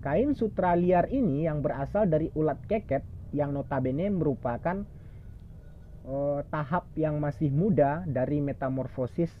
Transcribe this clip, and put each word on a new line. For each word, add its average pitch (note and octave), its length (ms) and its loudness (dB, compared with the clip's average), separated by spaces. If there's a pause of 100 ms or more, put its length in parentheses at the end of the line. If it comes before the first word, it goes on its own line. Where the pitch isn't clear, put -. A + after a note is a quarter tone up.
kain G3 320 2
sutra F#3 440 2
liar F3+ 360 6
ini E3 320 2
yang D3+ 160 0
berasal C#3 480 0
dari D#3 240 2
ulat D#3 360 0
keket F3+ 360 0 (320)
yang C#3+ 160 0
notabene C#3 560 0
merupakan, D#3 760 0 (1300)
eh, C#3+ 400 0
tahap D3+ 480 -2
yang D3+ 240 0
masih D3 320 0
muda D3+ 560 4
dari C#3 320 0
metamorfosis C3 920 -2 (100)